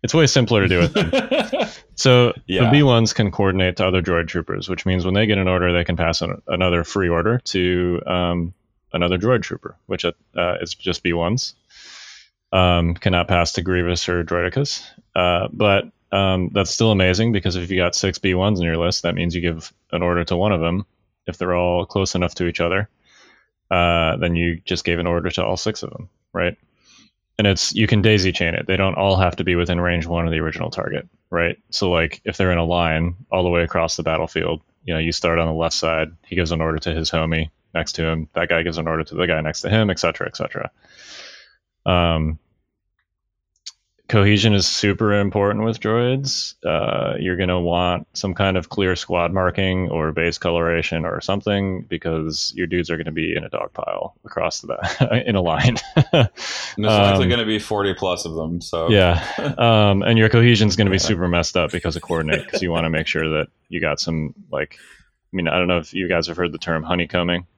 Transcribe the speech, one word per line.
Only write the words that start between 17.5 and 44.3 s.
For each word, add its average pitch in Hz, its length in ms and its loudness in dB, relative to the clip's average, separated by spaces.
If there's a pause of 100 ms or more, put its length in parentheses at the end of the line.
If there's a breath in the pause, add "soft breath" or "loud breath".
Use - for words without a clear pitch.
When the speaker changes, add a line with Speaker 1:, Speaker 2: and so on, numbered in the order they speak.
Speaker 1:
if 87 120 -6
you 95 80 -2
got 87 180 0
six 95 220 -2
B 92 160 -2
ones 95 280 0
in 85 40 0
your 82 120 0
list, 85 260 -2
that 87 100 -2
means 87 220 -4
you 87 60 -4
give 85 300 -4 (200)
an 85 100 -4
order 87 220 0
to 90 140 -2
one 101 160 0
of 82 80 -2
them. 87 240 -2 (420)
If 87 100 -10
they're 90 160 -2
all 87 320 0
close 98 300 -2
enough 87 200 -2
to 87 120 -2
each 85 140 -4
other, 92 260 -2 (840 soft breath)
uh, 85 460 2
then 85 220 -2
you 85 260 -2
just - 220 -4
gave 85 140 0
an 87 60 -4
order 85 260 -2
to 92 120 -4
all 92 140 -2
six - 260 -6
of - 80 -10
them, - 180 -16 (240)
right? 87 240 -2 (800 soft breath)
And 107 100 2
it's, - 280 2
you 110 120 4
can 107 140 4
daisy 101 300 4
chain 85 240 -2
it. - 120 -4
They 95 100 0
don't 95 180 2
all 98 220 4
have 92 200 2
to 87 60 -4
be 87 120 2
within 87 240 0
range 87 280 0
one 85 180 -2
of 82 60 0
the 80 80 0
original 80 320 -4
target, - 360 -6 (220)
right? 85 280 0 (120)
So, 98 220 -2
like, 82 340 0
if - 100 -6
they're 92 160 2
in 87 60 2
a 85 80 0
line 85 500 0 (160)
all 92 120 0
the 90 60 2
way 87 140 2
across 82 320 -2
the 80 80 -6
battlefield, 80 580 -2 (220)
you 87 120 -6
know, 80 40 -2
you 82 140 -2
start 82 260 0
on 82 80 0
the 80 60 -2
left 82 220 -2
side, 80 360 -2 (140)
he - 100 -10
gives 85 160 0
an 82 80 -2
order 80 200 -2
to 80 140 -4
his 80 180 -4
homie 80 400 -2 (240)
next 80 180 -4
to 82 120 -4
him, 80 280 -2
that 85 160 -2
guy 82 140 0
gives 82 160 -4
an 82 100 -4
order 80 140 -2
to 82 120 -10
the 87 120 0
guy 80 120 0
next 76 220 -6
to - 80 -6
him, 107 220 4
et 87 80 -4
cetera, - 280 -2
et - 80 -12
cetera. - 340 -8 (1160 loud breath)
Um, 82 540 2 (1700)
cohesion 104 480 4